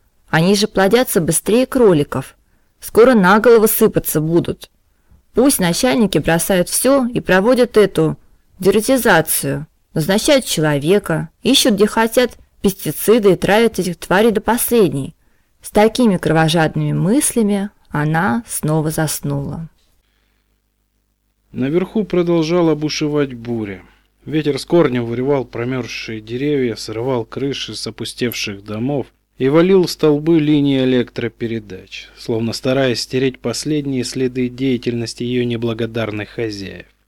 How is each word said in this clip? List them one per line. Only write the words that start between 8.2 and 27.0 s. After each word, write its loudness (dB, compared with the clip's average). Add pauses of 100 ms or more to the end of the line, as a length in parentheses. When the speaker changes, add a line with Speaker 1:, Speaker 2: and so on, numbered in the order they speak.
Speaker 1:
дератизацию. 0 (260)
Назначают 2
человека, 0 (140)
ищут, 2
где 2
хотят, 0 (260)
пестициды 2
и 0
травят 2
этих -4
тварей 2
до -2
последней. 0 (460)
С -18
такими 2
кровожадными 0
мыслями 0 (200)
она -2
снова -2
заснула. -6 (1800)
Speaker 2:
Наверху -2
продолжала 0
бушевать -4
буря. -8 (420)
Ветер -2
с -10
корнем 2
вырывал -2
промёрзшие -8
деревья, -2
срывал -4